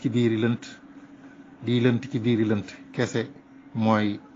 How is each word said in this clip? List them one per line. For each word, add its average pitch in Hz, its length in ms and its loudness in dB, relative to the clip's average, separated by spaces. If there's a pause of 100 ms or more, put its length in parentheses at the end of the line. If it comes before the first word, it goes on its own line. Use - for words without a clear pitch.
ci 123 80 -2
biiri 113 280 2
lënt, 117 420 -2 (840)
di 120 160 0
lënt 120 320 2
ci 120 80 -2
biiri 113 260 2
lënt 107 200 0 (260)
kese 117 380 -2 (460)
mooy 107 440 2 (160)